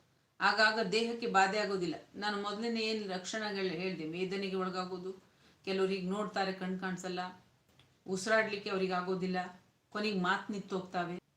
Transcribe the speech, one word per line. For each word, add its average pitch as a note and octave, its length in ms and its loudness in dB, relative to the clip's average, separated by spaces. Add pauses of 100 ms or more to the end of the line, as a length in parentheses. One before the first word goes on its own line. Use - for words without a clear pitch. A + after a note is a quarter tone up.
(400)
ಆಗಾಗ G#3+ 380 6 (160)
ದೇಹಕ್ಕೆ A#3 420 0
ಬಾಧೆ F#3+ 280 6
ಆಗೋದಿಲ್ಲ. F3+ 320 0 (260)
ನಾನು G#3 140 0 (100)
ಮೊದಲನೇ A3+ 340 -2 (100)
ಏನ್ A3 140 -2 (100)
ಲಕ್ಷಣಗಳು G3 680 -4
ಹೇಳ್ದೆ, F3 220 -4 (100)
ವೇದನೆಗೆ F#3+ 480 -2
ಒಳಗಾಗೋದು, F#3 500 -4 (520)
ಕೆಲವ್ರಿಗೆ F#3+ 500 0
ನೋಡ್ತಾರೆ G3 380 0 (100)
ಕಣ್ F#3 200 -2
ಕಾಣಿಸಲ್ಲ, F3+ 380 -4 (880)
ಉಸಿರಾಡ್ಲಿಕ್ಕೆ G#3 680 4
ಅವ್ರಿಗೆ F#3 280 2
ಆಗೋದಿಲ್ಲ, F#3 360 0 (540)
ಕೊನೆಗೆ G#3 360 0
ಮಾತು G3+ 280 0
ನಿಂತೋಗ್ತಾವೆ, F#3 600 -4 (200)